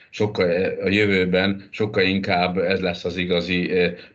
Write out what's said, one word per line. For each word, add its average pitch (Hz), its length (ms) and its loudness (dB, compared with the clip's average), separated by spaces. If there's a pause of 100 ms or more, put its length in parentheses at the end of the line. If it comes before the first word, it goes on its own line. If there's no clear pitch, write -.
sokkal, - 360 0
ö, 87 380 0
a 95 60 0
jövőben 98 800 2
sokkal 101 340 0
inkább 92 540 0
ez 92 220 0
lesz 87 260 -4
az 87 120 -6
igazi, 90 540 -2
ö, 90 160 2 (260)